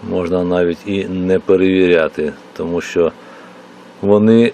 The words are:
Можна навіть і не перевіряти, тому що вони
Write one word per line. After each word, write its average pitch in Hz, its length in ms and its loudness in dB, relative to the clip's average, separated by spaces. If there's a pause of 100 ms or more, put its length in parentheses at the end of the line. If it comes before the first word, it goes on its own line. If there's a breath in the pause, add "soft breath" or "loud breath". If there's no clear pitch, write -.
Можна 90 340 -2
навіть 90 420 -2
і 98 200 -4
не 92 340 -2
перевіряти, 90 920 0 (200)
тому 85 280 -6
що 85 300 -2 (880 loud breath)
вони 110 520 4